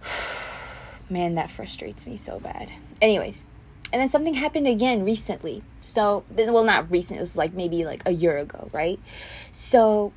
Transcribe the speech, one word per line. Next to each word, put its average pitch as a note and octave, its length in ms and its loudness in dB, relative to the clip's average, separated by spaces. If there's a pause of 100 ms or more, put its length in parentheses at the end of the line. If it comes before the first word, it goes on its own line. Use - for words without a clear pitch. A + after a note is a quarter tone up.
<sighs> - 1080 -10
Man, F3 240 0
that D#3 160 -2
frustrates - 560 -12
me - 100 -10
so - 240 -8
bad. - 320 -10 (280)
Anyways, G#3 440 2 (480)
and B3 80 0
then C4+ 80 2
something D4+ 260 2
happened C#4+ 320 0
again A#3 380 2
recently. G3 580 -4 (180)
So, G#3 440 2 (100)
th-, A3 160 2
well, A3+ 140 8
not F#3 260 4
recent. F3 280 0
It - 40 -4
was, F3 140 -6
like, D#3+ 160 0
maybe, E3+ 320 -2
like, D3+ 220 -8
a F3+ 60 2
year E3 260 4
ago, - 340 -8
right? E3+ 260 -2 (540)
So G#3+ 640 4